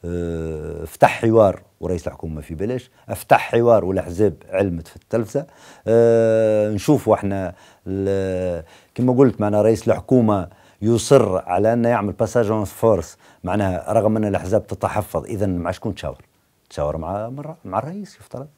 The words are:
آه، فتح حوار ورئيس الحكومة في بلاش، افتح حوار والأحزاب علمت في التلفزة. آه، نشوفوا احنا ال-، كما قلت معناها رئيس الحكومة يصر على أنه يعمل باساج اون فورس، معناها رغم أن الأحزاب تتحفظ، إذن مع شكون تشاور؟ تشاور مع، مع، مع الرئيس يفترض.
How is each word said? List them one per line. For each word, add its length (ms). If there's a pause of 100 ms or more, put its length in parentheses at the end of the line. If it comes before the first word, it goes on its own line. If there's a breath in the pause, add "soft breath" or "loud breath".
آه، 800
فتح 360
حوار 400 (180)
ورئيس 280
الحكومة 340
في 140
بلاش، 360 (180 soft breath)
افتح 420
حوار 340
والأحزاب 480 (160)
علمت 380
في 80
التلفزة. 500 (420 loud breath)
آه، 840
نشوفوا 460
احنا 380 (340 soft breath)
ال-، 760 (320 soft breath)
كما 180
قلت 280
معناها 200
رئيس 260
الحكومة 600 (340 soft breath)
يصر 560
على 360
أنه 160
يعمل 240
باساج 360
اون 140
فورس، 540 (260 soft breath)
معناها 500
رغم 240
أن 80
الأحزاب 420
تتحفظ، 580
إذن 320
مع 140
شكون 240
تشاور؟ 260 (480)
تشاور 280
مع، 320
مع، 260 (100)
مع 140
الرئيس 360
يفترض. 320 (100)